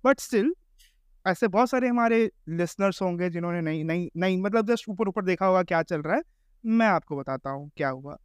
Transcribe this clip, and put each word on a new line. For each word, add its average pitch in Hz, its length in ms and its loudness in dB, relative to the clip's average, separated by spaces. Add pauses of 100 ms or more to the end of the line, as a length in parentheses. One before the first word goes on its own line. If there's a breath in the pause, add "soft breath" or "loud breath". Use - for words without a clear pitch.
but 277 120 4
still, 233 320 0 (760 soft breath)
ऐसे 196 220 2
बहुत 226 220 2
सारे 254 180 0
हमारे 233 420 4 (180)
लिसनर्स 175 540 -2
होंगे 180 280 -2
जिन्होंने 175 300 -4
नहीं, 156 240 -2
नहीं, 165 320 -2
नहीं, 185 260 0
मतलब 208 240 0
just 233 220 -2
ऊपर 196 200 -2
ऊपर 196 160 -4
देखा 185 220 0
होगा 185 160 4
क्या 165 200 0
चल 156 200 -4
रहा 165 140 0
है। 320 60 -2 (440)
मैं 226 200 4
आपको 160 300 0
बताता 135 340 -6
हूँ 143 260 -10
क्या 143 120 -2
हुआ। 135 360 -10